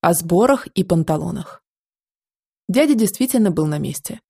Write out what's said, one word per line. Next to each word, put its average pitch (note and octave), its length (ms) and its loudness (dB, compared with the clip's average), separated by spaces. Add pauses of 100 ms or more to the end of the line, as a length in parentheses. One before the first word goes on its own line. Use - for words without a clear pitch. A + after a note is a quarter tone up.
О E3+ 120 2
сборах F#3 540 2
и - 160 -2
панталонах. D#3+ 800 -4 (1040)
Дядя C#4+ 260 4
действительно A3+ 560 2
был D#3 160 0
на D3+ 120 -2
месте C#3 420 -8 (100)